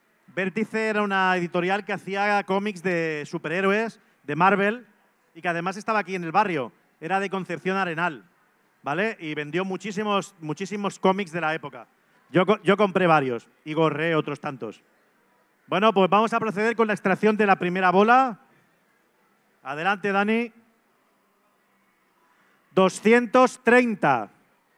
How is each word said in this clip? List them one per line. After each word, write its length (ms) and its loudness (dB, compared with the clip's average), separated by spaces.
Vértice 640 -4
era 120 -2
una 340 0
editorial 480 -2
que 100 -8
hacía 500 -2
cómics 400 -4
de 420 -2
superhéroes, 720 -2
de 140 -8
Marvel, 500 2
y 80 -20
que 80 -4
además 280 -4
estaba 200 -4
aquí 160 -4
en 100 -6
el 80 -8
barrio. 400 0
Era 180 -2
de 120 -6
Concepción 440 -6
Arenal. 480 -4
¿vale? 320 -4
Y 160 -10
vendió 300 -6
muchísimos, 760 -6
muchísimos 580 -8
cómics 360 0
de 80 -6
la 120 -2
época. 360 -12
Yo 160 2
co-, 180 2
yo 140 2
compré 280 2
varios 440 2
y 80 -8
gorré 420 0
otros 240 -2
tantos. 420 -12
Bueno, 260 2
pues 160 2
vamos 220 2
a 80 -2
proceder 340 -2
con 140 0
la 60 -2
extracción 420 0
de 100 2
la 120 6
primera 340 0
bola. 480 4
Adelante, 520 -2
Dani. 400 0
Doscientos 880 2
treinta. 680 2